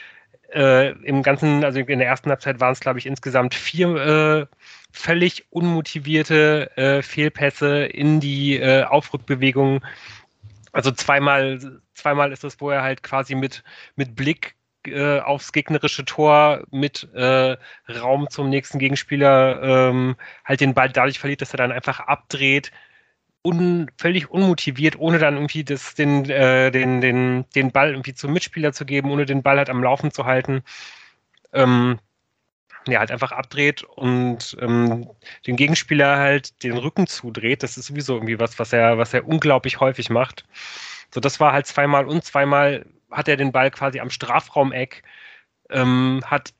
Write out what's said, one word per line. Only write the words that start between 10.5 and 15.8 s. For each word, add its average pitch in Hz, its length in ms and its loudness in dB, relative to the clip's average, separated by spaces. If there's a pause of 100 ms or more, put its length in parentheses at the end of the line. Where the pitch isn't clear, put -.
Also 131 200 0
zweimal, 135 880 0 (140)
zweimal 143 380 -2
ist 135 120 -14
es, 143 160 -14
wo 143 100 -6
er 139 120 0
halt 131 200 -6
quasi 135 320 -4
mit, 131 300 -6 (320)
mit 127 180 -6
Blick, 135 400 -6 (320)
äh, 143 340 -2
aufs - 320 -4
gegnerische 151 520 -2